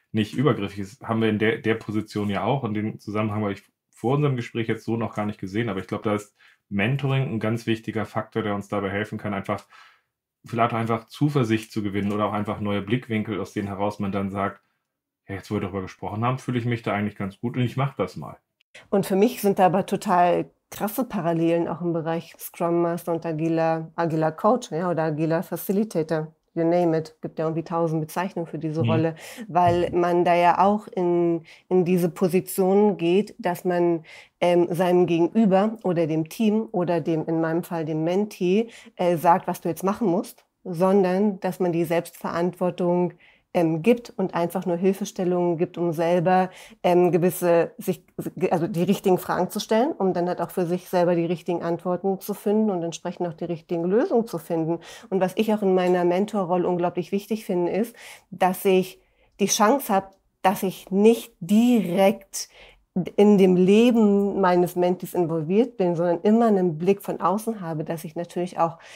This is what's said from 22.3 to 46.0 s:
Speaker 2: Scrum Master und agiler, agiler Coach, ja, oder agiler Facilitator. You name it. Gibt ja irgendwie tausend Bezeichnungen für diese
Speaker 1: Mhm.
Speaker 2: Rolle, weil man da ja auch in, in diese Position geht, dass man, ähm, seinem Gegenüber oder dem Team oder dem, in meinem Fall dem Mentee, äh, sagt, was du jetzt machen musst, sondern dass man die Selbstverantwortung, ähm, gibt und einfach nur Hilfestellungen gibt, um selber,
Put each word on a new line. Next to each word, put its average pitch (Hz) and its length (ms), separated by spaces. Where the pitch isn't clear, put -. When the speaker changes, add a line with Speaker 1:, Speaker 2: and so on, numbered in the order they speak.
Speaker 2:
Scrum 170 440
Master 170 320
und 165 120
agiler, 165 720
agiler 160 360
Coach, 156 400
ja, 175 180
oder 160 140
agiler 160 400
Facilitator. 170 920
You 170 100
name 170 340
it. 160 240
Gibt 160 160
ja 160 80
irgendwie 160 180
tausend 165 380
Bezeichnungen 175 460
für 165 100
diese 156 260
Speaker 1:
Mhm. - 60
Speaker 2:
Rolle, 160 260
weil 175 440
man 175 340
da 175 80
ja 175 320
auch 208 220
in, 175 560
in 185 160
diese 175 240
Position 190 880
geht, 175 400
dass 175 260
man, 175 400
ähm, 175 300
seinem 180 340
Gegenüber 190 800
oder 170 240
dem 160 220
Team 220 420
oder 175 280
dem, 160 280
in 160 140
meinem 165 220
Fall 165 220
dem 156 180
Mentee, 196 680
äh, 175 220
sagt, 170 300
was 175 140
du 175 80
jetzt 165 140
machen 202 240
musst, 180 380
sondern 190 800
dass 185 180
man 180 120
die 165 140
Selbstverantwortung, 175 1300
ähm, 160 240
gibt 233 340
und 190 200
einfach 175 320
nur 170 100
Hilfestellungen 180 800
gibt, 175 220
um 170 120
selber, 180 600